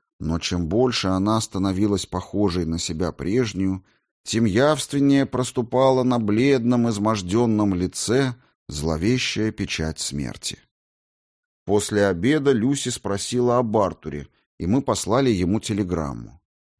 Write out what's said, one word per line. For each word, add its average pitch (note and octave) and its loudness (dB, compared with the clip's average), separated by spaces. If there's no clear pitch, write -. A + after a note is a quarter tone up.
но D#2+ -2
чем F2 -2
больше A#2+ 2
она G2 0
становилась G2 -2
похожей F#2 -2
на E2 -4
себя D#2+ -4
прежнюю, F#2+ -2
тем A2+ 0
явственнее C#3 2
проступала B2+ 0
на B2 2
бледном, A#2 2
измождённом G#2 0
лице A#2 -2
зловещая G2+ 0
печать - -6
смерти. - -8
После G2+ 2
обеда C3+ 2
Люси B2+ 0
спросила A#2+ -2
об A2+ 0
Артуре, D#2+ -2
и E2 -4
мы A#2 2
послали B2 0
ему F#2 2
телеграмму. D#2 -6